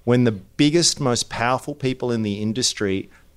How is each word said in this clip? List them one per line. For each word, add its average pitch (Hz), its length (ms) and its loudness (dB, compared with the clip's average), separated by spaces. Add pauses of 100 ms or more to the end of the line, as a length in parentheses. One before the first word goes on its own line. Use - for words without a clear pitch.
when 123 200 4
the 117 80 4
biggest, 147 680 0
most 123 280 0
powerful 127 460 -2
people 127 360 -4
in 117 120 -2
the 104 180 -4
industry 107 680 -2 (260)